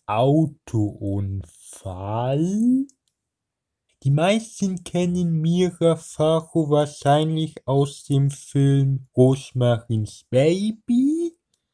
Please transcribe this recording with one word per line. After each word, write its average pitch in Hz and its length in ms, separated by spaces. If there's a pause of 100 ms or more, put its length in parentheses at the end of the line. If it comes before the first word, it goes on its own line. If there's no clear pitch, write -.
Autounfall. 117 2750 (1160)
Die 139 80
meisten 185 720
kennen 175 600
Mira 170 540
Farrow 160 760
wahrscheinlich 151 840 (100)
aus 139 380
dem 139 260
Film 139 840
Rosmarins 123 1160
Baby. 240 1040 (380)